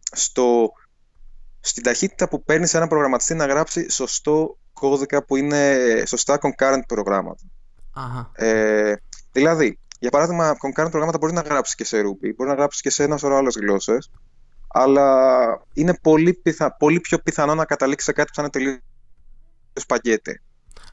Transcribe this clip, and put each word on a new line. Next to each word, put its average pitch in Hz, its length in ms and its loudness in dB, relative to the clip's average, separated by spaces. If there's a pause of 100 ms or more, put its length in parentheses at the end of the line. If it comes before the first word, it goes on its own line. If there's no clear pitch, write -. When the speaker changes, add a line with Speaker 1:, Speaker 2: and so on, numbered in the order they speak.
(120)
Speaker 1:
στο, 120 600 0 (880)
στην - 220 -8
ταχύτητα 135 460 -2
που 143 140 -6
παίρνει 160 240 0
σε - 100 0
έναν 165 120 0
προγραμματιστή 147 460 0
να 156 120 -2
γράψει 151 440 -2
σωστό 151 680 -2 (140)
κώδικα, 139 520 -2
που 135 120 -2
είναι 135 680 2
σωστά 135 360 0
concurrent 135 440 0
προγράμματα. 98 560 -4 (500)
Speaker 2:
Αχα. 123 420 -10
Speaker 1:
Ε, 107 600 2 (380)
δηλαδή, 151 460 2 (200)
για 123 120 -4
παράδειγμα, 165 420 2
concurrent 147 380 -2
προγράμματα 160 280 -2
μπορεί 156 140 -2
να 175 80 -2
γράψεις 147 340 -2
και 113 100 -8
σε 107 160 -2
Ruby, 101 360 -4
μπορεί 131 140 -4
να 139 40 0
γράψεις 143 260 -2
και 139 100 -2
σε - 120 -2
ένα 147 140 0
σωρό 139 200 0
άλλες 131 200 2
γλώσσες, 104 540 -2 (600)
αλλά 131 1000 4
είναι 170 300 0
πολύ 160 320 4
πιθα-, 156 440 -2
πολύ 160 220 4
πιο 165 180 -2
πιθανό 151 360 0
να 160 100 0
καταλήξεις 139 420 -2
σε 147 60 -2
κάτι 147 160 0
που - 60 -20
θα 151 80 -6
είναι 147 80 -4
τελείως 131 280 -4 (920)
σπαγκέτι. 117 720 -2 (500)